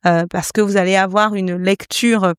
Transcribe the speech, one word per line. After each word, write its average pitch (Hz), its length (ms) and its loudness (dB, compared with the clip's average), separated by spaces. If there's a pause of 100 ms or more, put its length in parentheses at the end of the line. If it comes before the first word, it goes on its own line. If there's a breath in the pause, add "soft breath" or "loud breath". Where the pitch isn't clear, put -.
euh, 170 260 2
parce - 220 -6
que 214 80 0
vous 202 160 0
allez 190 180 2
avoir 202 400 0
une 185 220 -4
lecture 190 800 0